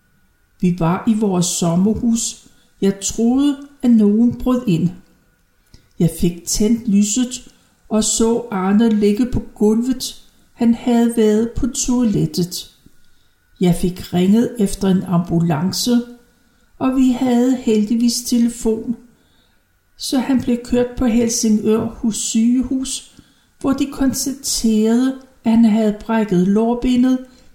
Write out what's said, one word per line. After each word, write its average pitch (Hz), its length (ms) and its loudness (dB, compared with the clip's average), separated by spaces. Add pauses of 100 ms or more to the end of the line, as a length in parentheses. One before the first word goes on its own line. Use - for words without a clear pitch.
(600)
Vi 180 180 0
var 170 280 -2
i 226 60 2
vores 196 320 0
sommerhus. 202 1040 -2 (340)
Jeg 196 200 0
troede, 269 560 0 (240)
at 247 100 2
nogen 226 460 4
brød 247 300 -2
ind. 170 220 0 (1120)
Jeg 170 100 2 (100)
fik 175 260 -2
tændt 226 420 0
lyset 208 640 0 (400)
og 214 140 0
så 226 480 -2
Arne 208 380 2
ligge 208 360 2
på 226 140 -4 (160)
gulvet. 233 680 -2 (300)
Han 233 200 0
havde 233 440 0
været 220 380 2
på 254 120 -2
toilettet. 196 1080 -2 (840)
Jeg 175 140 4
fik - 380 -6
ringet 190 460 2
efter 196 280 -2
en 190 160 2
ambulance, 170 880 -2 (840)
og 262 180 -2
vi 262 160 4
havde 247 440 2
heldigvis 233 640 0
telefon – 233 760 -2 (1000)
så - 220 -4
han 247 220 0
blev 240 240 -2
kørt 247 220 0 (100)
på 262 80 -2
Helsingør 220 800 0
Hus 233 320 -4
Sygehus, 247 1040 -2 (400)
hvor 269 120 0
de 269 180 -2
konstaterede, 247 1300 0 (240)
at 233 80 0
han 233 140 6
havde 214 340 2
brækket 208 480 0
lårbenet 247 800 2 (300)